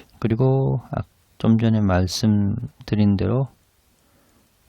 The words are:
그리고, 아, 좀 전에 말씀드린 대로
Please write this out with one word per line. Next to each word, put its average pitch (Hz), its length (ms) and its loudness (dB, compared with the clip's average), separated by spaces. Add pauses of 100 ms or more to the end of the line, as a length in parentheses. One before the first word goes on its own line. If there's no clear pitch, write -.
(180)
그리고, 131 720 0
아, - 120 -6 (360)
좀 113 200 2
전에 110 220 2
말씀드린 104 1400 0
대로 113 320 -2 (1200)